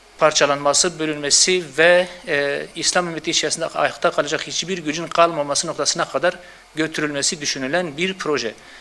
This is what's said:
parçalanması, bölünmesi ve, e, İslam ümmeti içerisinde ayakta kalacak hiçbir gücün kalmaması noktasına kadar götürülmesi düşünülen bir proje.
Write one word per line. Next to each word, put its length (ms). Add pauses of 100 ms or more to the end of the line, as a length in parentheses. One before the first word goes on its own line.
(180)
parçalanması, 840
bölünmesi 640 (140)
ve, 300 (200)
e, 380 (100)
İslam 320
ümmeti 240
içerisinde 360
ayakta 440
kalacak 360
hiçbir 300
gücün 300
kalmaması 600
noktasına 380
kadar 300 (400)
götürülmesi 680
düşünülen 560
bir 160
proje. 400 (280)